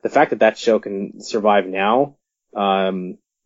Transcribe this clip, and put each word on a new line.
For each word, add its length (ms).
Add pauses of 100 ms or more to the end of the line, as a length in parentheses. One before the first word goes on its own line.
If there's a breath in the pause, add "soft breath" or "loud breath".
the 60
fact 220
that 80
that 180
show 220
can 420
survive 460
now, 500 (380)
um, 640 (280)